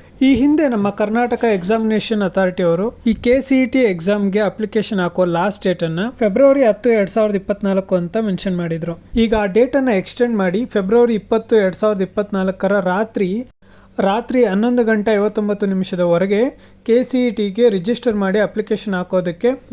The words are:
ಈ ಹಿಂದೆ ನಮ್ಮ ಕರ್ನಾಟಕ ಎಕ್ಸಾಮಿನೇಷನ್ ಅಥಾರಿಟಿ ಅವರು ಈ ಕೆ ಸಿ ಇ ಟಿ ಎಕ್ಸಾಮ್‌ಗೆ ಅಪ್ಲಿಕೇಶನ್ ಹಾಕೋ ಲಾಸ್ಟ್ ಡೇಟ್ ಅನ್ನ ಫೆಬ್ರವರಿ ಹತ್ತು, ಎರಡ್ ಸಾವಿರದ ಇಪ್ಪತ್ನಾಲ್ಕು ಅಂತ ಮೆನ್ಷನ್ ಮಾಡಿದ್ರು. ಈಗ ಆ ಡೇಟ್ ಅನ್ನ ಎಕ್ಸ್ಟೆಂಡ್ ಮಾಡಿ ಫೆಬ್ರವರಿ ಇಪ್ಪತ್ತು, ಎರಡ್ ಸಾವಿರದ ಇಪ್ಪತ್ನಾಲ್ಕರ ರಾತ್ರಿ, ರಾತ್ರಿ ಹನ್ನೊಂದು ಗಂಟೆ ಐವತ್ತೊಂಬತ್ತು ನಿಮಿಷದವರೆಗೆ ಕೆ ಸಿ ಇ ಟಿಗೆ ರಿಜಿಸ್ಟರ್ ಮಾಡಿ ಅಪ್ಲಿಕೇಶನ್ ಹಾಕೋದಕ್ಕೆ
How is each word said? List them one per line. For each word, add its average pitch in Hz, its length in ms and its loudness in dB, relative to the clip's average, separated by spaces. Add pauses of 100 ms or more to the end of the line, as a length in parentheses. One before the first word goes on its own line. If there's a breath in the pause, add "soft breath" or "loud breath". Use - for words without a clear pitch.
(220 loud breath)
ಈ 269 120 4
ಹಿಂದೆ 294 360 4
ನಮ್ಮ 208 200 0
ಕರ್ನಾಟಕ 226 640 0
ಎಕ್ಸಾಮಿನೇಷನ್ 214 680 0
ಅಥಾರಿಟಿ 185 420 0
ಅವರು 175 420 0
ಈ 226 80 2
ಕೆ 247 280 2
ಸಿ 262 200 2
ಇ 262 40 2
ಟಿ 262 140 0
ಎಕ್ಸಾಮ್‌ಗೆ 202 600 0
ಅಪ್ಲಿಕೇಶನ್ 208 600 -2
ಹಾಕೋ 180 260 0
ಲಾಸ್ಟ್ 175 420 -2
ಡೇಟ್ 175 160 -2
ಅನ್ನ 160 160 -4 (100)
ಫೆಬ್ರವರಿ 269 540 2
ಹತ್ತು, 214 260 2
ಎರಡ್ 208 200 2
ಸಾವಿರದ 214 260 0
ಇಪ್ಪತ್ನಾಲ್ಕು 196 600 -2
ಅಂತ 175 220 -4
ಮೆನ್ಷನ್ 196 400 -2
ಮಾಡಿದ್ರು. 165 420 -6 (160)
ಈಗ 226 200 2
ಆ 208 100 0
ಡೇಟ್ 220 300 2
ಅನ್ನ 262 140 0
ಎಕ್ಸ್ಟೆಂಡ್ 233 480 -2
ಮಾಡಿ 190 280 -2
ಫೆಬ್ರವರಿ 226 480 2
ಇಪ್ಪತ್ತು, 220 420 -2
ಎರಡ್ 190 200 2
ಸಾವಿರದ 214 260 -2
ಇಪ್ಪತ್ನಾಲ್ಕರ 190 760 -2
ರಾತ್ರಿ, 202 680 -2 (540 soft breath)
ರಾತ್ರಿ 233 460 0
ಹನ್ನೊಂದು 233 380 0
ಗಂಟೆ 220 280 0
ಐವತ್ತೊಂಬತ್ತು 208 540 0
ನಿಮಿಷದವರೆಗೆ 190 1080 0 (120)
ಕೆ 240 180 2
ಸಿ 247 240 0
ಇ - 20 0
ಟಿಗೆ 214 400 0
ರಿಜಿಸ್ಟರ್ 208 460 -2
ಮಾಡಿ 196 240 0
ಅಪ್ಲಿಕೇಶನ್ 208 540 -2
ಹಾಕೋದಕ್ಕೆ 180 800 -2